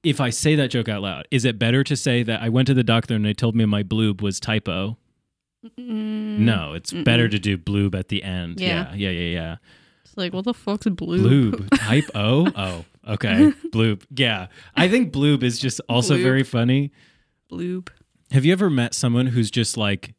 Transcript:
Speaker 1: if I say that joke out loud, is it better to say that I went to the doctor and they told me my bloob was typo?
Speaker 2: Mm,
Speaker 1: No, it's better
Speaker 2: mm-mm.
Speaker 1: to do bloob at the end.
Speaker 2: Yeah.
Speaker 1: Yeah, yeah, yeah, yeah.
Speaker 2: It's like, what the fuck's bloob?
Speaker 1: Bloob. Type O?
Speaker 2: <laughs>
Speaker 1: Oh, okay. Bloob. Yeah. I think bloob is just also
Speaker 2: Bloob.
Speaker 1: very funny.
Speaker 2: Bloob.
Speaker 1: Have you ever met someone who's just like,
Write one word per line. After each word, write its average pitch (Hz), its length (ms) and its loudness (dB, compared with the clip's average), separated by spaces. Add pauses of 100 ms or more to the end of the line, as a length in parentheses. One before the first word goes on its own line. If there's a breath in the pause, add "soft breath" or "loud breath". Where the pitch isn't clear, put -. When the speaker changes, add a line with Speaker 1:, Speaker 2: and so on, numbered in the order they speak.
Speaker 1:
if 143 180 0
I 123 80 0
say 156 260 0
that 135 140 2
joke 117 180 -2
out 104 140 -4
loud, 87 300 -8
is 123 120 2
it 117 160 0
better 120 240 2
to 143 140 -2
say 120 260 0
that 113 180 -2
I 117 60 -2
went 123 200 2
to 139 60 2
the 127 80 4
doctor 113 320 2
and 107 120 0
they 107 80 0
told 113 200 0
me 113 120 2
my 104 180 0
bloob 104 380 0
was 98 180 -2
typo? 104 580 -4 (800)
Speaker 2:
Mm, 214 640 -6
Speaker 1:
No, 98 340 2
it's - 200 -10
better 117 340 2
Speaker 2:
mm-mm. 101 40 0
Speaker 1:
to 104 80 -2
do 98 180 -2
bloob 98 360 -2
at 95 140 -6
the 101 160 -4
end. 90 380 -6
Speaker 2:
Yeah. 87 340 -2
Speaker 1:
Yeah, 98 140 -4
yeah, 87 100 -4
yeah, 85 140 -4
yeah. 82 220 -6 (500 soft breath)
Speaker 2:
It's - 100 -20
like, 180 160 -6
what 190 140 -8
the 240 80 -2
fuck's - 340 -6
bloob? 175 380 0
Speaker 1:
Bloob. 117 520 2
Type 120 280 2 (100)
O? 123 360 2
Speaker 2:
<laughs> - 40 -14
Speaker 1:
Oh, 92 300 -6 (200)
okay. 220 460 4 (200)
Bloob. 110 320 0 (120)
Yeah. 110 320 0 (300 loud breath)
I 180 100 4
think 214 240 2
bloob 139 320 2
is 120 160 0
just 131 300 -4
also 123 260 2
Speaker 2:
Bloob. 120 80 2
Speaker 1:
very 131 200 4
funny. 127 500 0 (580 soft breath)
Speaker 2:
Bloob. 180 380 -8 (420)
Speaker 1:
Have 131 140 4
you 175 80 6
ever 190 160 2
met 123 240 0
someone 123 340 0
who's 117 240 0
just 117 240 -2
like, 101 440 -4